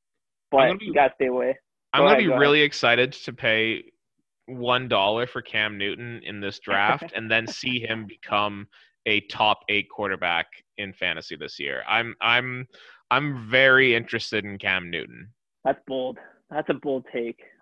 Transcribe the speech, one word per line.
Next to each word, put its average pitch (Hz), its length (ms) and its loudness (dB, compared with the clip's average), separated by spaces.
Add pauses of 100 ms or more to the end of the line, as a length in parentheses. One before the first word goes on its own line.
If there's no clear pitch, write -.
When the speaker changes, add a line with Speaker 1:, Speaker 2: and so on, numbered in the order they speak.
(520)
Speaker 1:
But 139 60 4 (100)
Speaker 2:
gonna 190 100 0
be 214 80 -14
Speaker 1:
you - 80 -6
gotta 143 220 4
stay 135 120 0
away. 127 300 -2 (360)
Speaker 2:
I'm 139 80 4
Speaker 1:
Go - 20 6
Speaker 2:
gonna 143 40 8
Speaker 1:
ahead, 143 120 8
Speaker 2:
be 214 60 2
Speaker 1:
go 156 60 2
ahead. 131 100 4
Speaker 2:
really 147 200 6
excited 131 520 2
to - 200 -12
pay 110 520 0 (640)
one 123 400 -2
dollar 110 380 2
for 123 160 -8
Cam 107 360 -4
Newton 113 460 -8
in 101 160 -12
this 98 200 -8
draft 107 520 0
Speaker 1:
<laughs> - 40 -8
Speaker 2:
and 110 160 -6
then 113 160 0
see 123 320 -6
him 113 260 -6
become 104 600 -4 (400)
a 104 140 2
top - 480 0
eight 104 200 -2
quarterback 90 580 -2 (300)
in 98 160 -8
fantasy 82 420 -6
this 73 240 -12
year. 67 280 -6
I'm, 113 340 -2
I'm, 123 460 -2 (440)
I'm 131 380 -2
very 131 460 6
interested 113 500 -4
in 101 120 -10
Cam 92 320 -2
Newton. 71 400 -8 (340)
Speaker 1:
That's 139 240 -2
bold. 127 300 -6 (320)
That's 156 200 -6
a 160 40 0
bold 135 400 -4
take. 117 260 -6 (220)